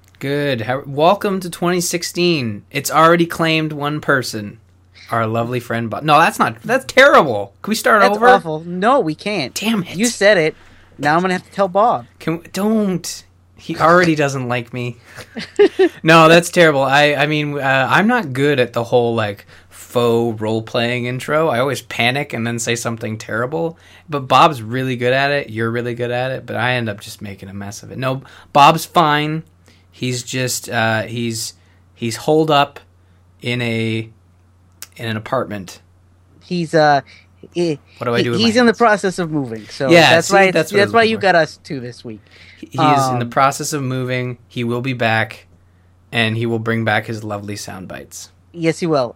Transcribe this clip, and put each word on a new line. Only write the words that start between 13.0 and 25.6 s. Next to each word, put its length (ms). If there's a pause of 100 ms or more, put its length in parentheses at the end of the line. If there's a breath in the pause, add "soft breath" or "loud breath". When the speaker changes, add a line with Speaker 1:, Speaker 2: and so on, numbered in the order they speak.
Speaker 1:
He 180
already 380
doesn't 340
like 240
me. 260 (500 loud breath)
Speaker 2:
<laughs> 560
Speaker 1:
No, 240
that's 240
terrible. 320
I, 320
I 100
mean, 320
uh, 320
I'm 180
not 260
good 260
at 140
the 100
whole, 320
like, 320 (220 soft breath)
faux 720
role-playing 640
intro. 420
I 120
always 220
panic 520
and 120
then 140
say 160
something 420
terrible. 600 (300 soft breath)
But 180
Bob's 340
really 340
good 180
at 180
it. 180
You're 220